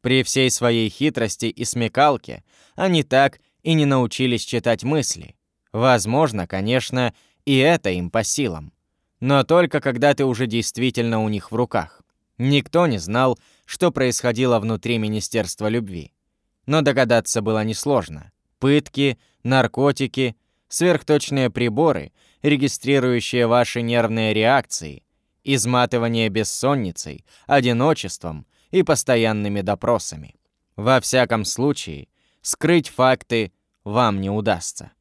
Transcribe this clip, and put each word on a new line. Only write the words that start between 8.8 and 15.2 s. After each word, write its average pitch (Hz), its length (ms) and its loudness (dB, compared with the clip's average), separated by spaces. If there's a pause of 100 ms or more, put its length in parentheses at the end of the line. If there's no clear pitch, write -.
Но 135 240 2
только 165 360 2
когда 139 340 2
ты 139 100 0
уже 127 220 0
действительно 117 760 -2
у 107 60 0
них 104 220 -6
в - 40 -12
руках. 113 480 -4 (340)
Никто 143 500 2
не 117 120 0
знал, 113 400 0 (260)
что - 260 0
происходило 123 680 0
внутри 113 400 -2
Министерства 107 680 -4